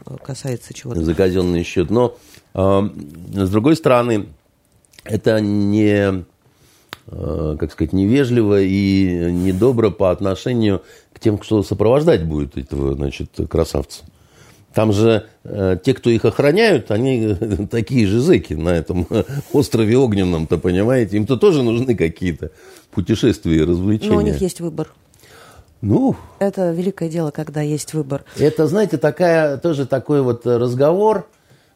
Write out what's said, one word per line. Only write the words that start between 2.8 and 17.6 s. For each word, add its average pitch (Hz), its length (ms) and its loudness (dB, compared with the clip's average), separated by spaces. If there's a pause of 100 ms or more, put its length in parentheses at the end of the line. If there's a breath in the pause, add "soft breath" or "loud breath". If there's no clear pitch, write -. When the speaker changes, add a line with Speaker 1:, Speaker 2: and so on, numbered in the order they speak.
Speaker 2:
с 98 160 0
другой 113 260 2
стороны, 120 480 2 (800)
это 110 340 0
не, 104 840 2 (840 loud breath)
э, 78 520 -6
как 80 120 -4
сказать, - 200 -4
невежливо 107 720 2
и 95 680 2
недобро 95 580 2
по 92 200 0
отношению 98 720 0 (320 soft breath)
к - 80 -20
тем, 104 160 2
кто 107 260 0
сопровождать 113 600 2
будет 76 320 -4
этого, 69 380 -4
значит, 71 340 -6 (220)
красавца. - 540 -4 (720 soft breath)
Там 110 200 2
же, 110 320 2 (180 loud breath)
э, 95 400 -2
те, 131 80 2
кто - 160 -2
их 113 160 2
охраняют, 147 640 2
они 110 440 0
<laughs> 101 360 -4